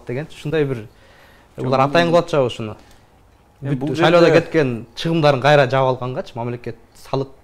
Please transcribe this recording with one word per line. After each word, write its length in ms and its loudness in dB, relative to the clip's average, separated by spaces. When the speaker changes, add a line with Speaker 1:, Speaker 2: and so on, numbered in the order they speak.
Speaker 1:
дегенчи. 280 -8
Ушундай 300 -2
бир, 220 -8
Speaker 2:
Жок, 80 -8
Speaker 1:
булар 160 0
Speaker 2:
бул 80 4
Speaker 1:
атайын 180 2
Speaker 2:
жерде, 40 0
Speaker 1:
кылып 140 4
атышабы 220 0
ушуну? 280 -10
Speaker 2:
э, 80 -8
Speaker 1:
Бүт 100 -2
Speaker 2:
бул 160 -6
Speaker 1:
шайлоодо 300 4
Speaker 2:
жерде 160 4
Speaker 1:
кеткен 440 -2
чыгымдарын 460 0
кайра 280 4
жаап 180 0
алгангачы 340 -10
мамлекет 420 -10
салык 320 -6